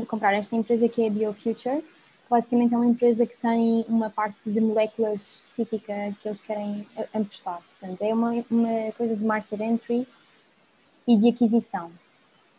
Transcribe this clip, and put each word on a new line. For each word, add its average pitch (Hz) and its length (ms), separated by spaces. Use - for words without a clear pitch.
comprar 208 260
esta 208 220
empresa 226 340
que 233 140
é 220 40
a - 40
BioFuture, 220 720
que - 480
basicamente 240 440
é 233 40
uma 240 80
empresa 240 400
que - 120
tem 226 500
uma 220 220
parte 214 360
de 214 140
moléculas 220 760
específica 214 580
que 214 60
eles 208 140
querem 208 440
a-, 220 220
apostar. 190 420
Portanto, 185 220
é 214 120
uma, 233 180
uma 226 480
coisa 226 180
de 208 80
market 214 380
entry 233 440
e 240 100
de 226 120
aquisição. 220 640